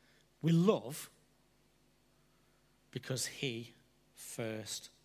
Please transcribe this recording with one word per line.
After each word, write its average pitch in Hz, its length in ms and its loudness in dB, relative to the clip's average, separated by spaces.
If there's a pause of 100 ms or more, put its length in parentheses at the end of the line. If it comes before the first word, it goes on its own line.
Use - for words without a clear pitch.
(420)
"We 156 80 4
love 165 600 4 (1800)
because - 360 -4
he 120 480 -4 (400)
first - 760 -8 (140)